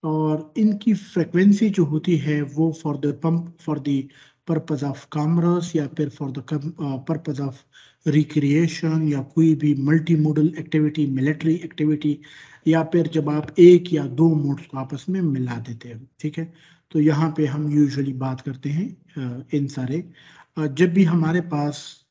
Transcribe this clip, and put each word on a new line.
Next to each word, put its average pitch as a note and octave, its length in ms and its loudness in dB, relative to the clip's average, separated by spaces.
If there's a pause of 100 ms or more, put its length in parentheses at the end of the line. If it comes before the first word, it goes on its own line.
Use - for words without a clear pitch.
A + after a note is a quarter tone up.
और D#3 520 -2
इनकी G#3+ 380 2
frequency G3 760 2
जो F#3+ 140 2
होती D#3 320 0
है D3 260 0
वो D3+ 440 -2
for C#3+ 140 -2
the C#3+ 120 -2 (120)
pump, E3 220 0 (220)
for D3+ 100 -2
the C3+ 240 -2 (480)
purpose D#3+ 320 -2
of C#3 140 -6 (200)
commerce E3+ 600 0
या D3 100 0
फिर D3 240 -4
for C#3+ 220 -10
the B2+ 100 -10 (100)
com-, D3+ 280 -6
uh, C3+ 300 -6
purpose D3 300 -6
of C3+ 140 -6 (540)
recreation D3+ 1040 0
या C#3 100 -2
कोई D#3+ 320 2
भी D3 200 0
multimodal D3+ 840 2
activity, D3+ 480 -2
military D3+ 480 0
activity D3+ 680 -2 (480)
या D#3+ 160 4
फिर E3 220 0
जब D3+ 240 -2
आप D3 280 -4
एक F3 340 10
या C#3+ 140 -2
दो D#3 280 2
modes C#3+ 320 -2
को C3+ 120 -10
आपस C3+ 300 -8
में F#3 120 -2
मिला B2+ 360 -2
देते A#2 320 -12
हैं, A#2 220 -18 (100)
ठीक D3+ 180 -8
है। - 420 -14 (100)
तो D#3+ 100 0
यहाँ D#3 360 2
पे D3+ 100 0
हम D3 400 2
usually C3+ 280 -4
बात C3 260 -6
करते C#3 280 -8
हैं, D#3+ 280 -4 (260)
आ, B2 200 -8 (120)
इन C#3 120 0
सारे, C3 460 -6 (460)
आ, D#3 80 -2
जब E3 260 2
भी F#3+ 120 6
हमारे E3 360 2
पास D3 720 -6